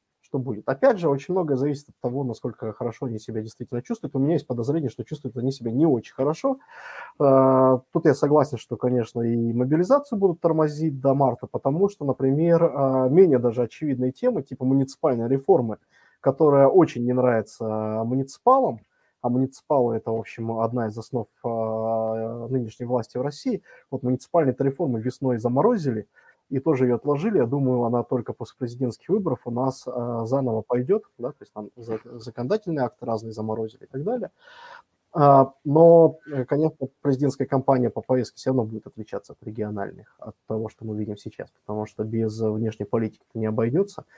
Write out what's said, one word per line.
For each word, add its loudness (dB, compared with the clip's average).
что -8
будет. -8
Опять 2
же, -2
очень -2
многое 0
зависит -4
от -20
того, -4
насколько -8
хорошо -8
они -8
себя -8
действительно -10
чувствуют. -8
У 0
меня 2
есть -2
подозрение, -4
что -10
чувствуют -12
они -2
себя -10
не 2
очень 0
хорошо. -2
А, 6
тут -2
я 6
согласен, 2
что, -10
конечно, -2
и 0
мобилизацию 0
будут 0
тормозить 0
до 2
марта, 0
потому -2
что, -12
например, 2
а, 2
менее 6
даже 0
очевидные -4
темы, -2
типа -8
муниципальной 0
реформы, 2
которая 6
очень 4
не 0
нравится, 0
а, -4
муниципалам, 0
а -2
муниципалы — 0
это, -6
в -2
общем, -8
одна -2
из -10
основ, -8
а, -4
нынешней -6
власти -4
в -2
России. -6
Вот -8
муниципальные 0
реформы -2
весной -2
заморозили, 0
и -4
тоже 2
ее 4
отложили. 0
Я 2
думаю, 0
она 0
только -4
после -12
президентских -6
выборов -2
у -8
нас, -4
э, -6
заново 0
пойдет, -2
да, -8
то -14
есть -20
там -12
за-, -8
законодательные -4
акты -10
разные -6
заморозили -6
и -20
так -10
далее. -6
А, 6
но, 8
э, -4
конечно, -2
президентская 0
кампания 2
по -6
повестке -2
все -2
равно 0
будет -10
отличаться -12
от -20
региональных, -10
от -16
того, -6
что -18
мы -8
видим -8
сейчас, -14
потому -6
что -10
без -4
внешней -4
политики -4
это -10
не -2
обойдется. -2